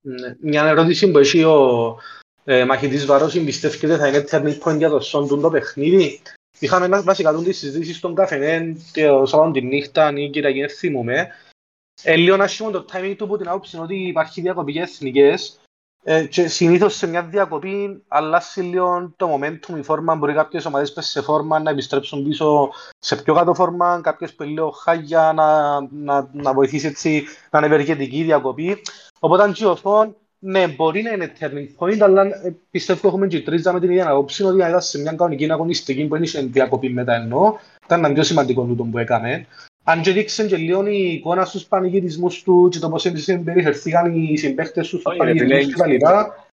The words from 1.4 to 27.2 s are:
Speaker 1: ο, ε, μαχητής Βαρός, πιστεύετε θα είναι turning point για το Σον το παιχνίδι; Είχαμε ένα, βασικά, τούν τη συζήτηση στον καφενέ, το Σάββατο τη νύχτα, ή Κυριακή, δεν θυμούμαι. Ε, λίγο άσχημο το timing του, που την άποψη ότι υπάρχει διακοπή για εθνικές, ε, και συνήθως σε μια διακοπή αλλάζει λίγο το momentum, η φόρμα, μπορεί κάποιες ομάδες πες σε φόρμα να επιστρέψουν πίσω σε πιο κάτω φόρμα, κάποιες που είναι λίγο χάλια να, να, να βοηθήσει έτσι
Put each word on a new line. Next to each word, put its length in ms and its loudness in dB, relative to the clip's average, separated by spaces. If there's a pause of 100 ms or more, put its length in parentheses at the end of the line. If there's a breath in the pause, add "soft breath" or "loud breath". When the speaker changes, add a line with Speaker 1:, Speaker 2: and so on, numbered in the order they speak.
Speaker 1:
ο, 520 4 (480 loud breath)
ε, 200 4
μαχητής 420 0
Βαρός, 260 4
πιστεύετε 640 -2
θα 120 2
είναι 220 2
turning 320 0
point 140 0
για 120 2
το 120 2
Σον 400 -2
το 100 2
παιχνίδι; 720 0 (380)
Είχαμε 260 0
ένα, 180 2
βασικά, 300 2
τούν 120 -2
τη 80 -2
συζήτηση 420 -8
στον 200 -8
καφενέ, 600 -2 (160)
το 340 4
Σάββατο 240 4
τη 120 -2
νύχτα, 540 0
ή 140 -6
Κυριακή, 300 -2
δεν 100 -4
θυμούμαι. 580 -4 (760 loud breath)
Ε, 140 2
λίγο 260 4
άσχημο 280 -4
το 220 -6
timing 260 -6
του, 80 -8
που 100 -4
την 120 -8
άποψη 300 -8
ότι 160 -8
υπάρχει 460 -4
διακοπή 320 -4
για 100 -6
εθνικές, 760 0 (440)
ε, 220 0
και 220 -2
συνήθως 480 2
σε 100 -6
μια 160 -4
διακοπή 840 -6
αλλάζει 540 -2
λίγο 540 -2
το 220 -2
momentum, 400 -8
η 40 -8
φόρμα, 320 -2
μπορεί 200 -2
κάποιες 300 -2
ομάδες 280 -4
πες 140 -10
σε 160 -6
φόρμα 360 0
να 120 -2
επιστρέψουν 540 -4
πίσω 460 2 (280 loud breath)
σε 180 -4
πιο 180 0
κάτω 200 4
φόρμα, 480 0
κάποιες 320 -6
που 80 -12
είναι 100 -8
λίγο 180 -4
χάλια 600 0
να, 480 2 (100)
να, 420 -4
να 220 -4
βοηθήσει 320 0
έτσι 380 -2 (260 loud breath)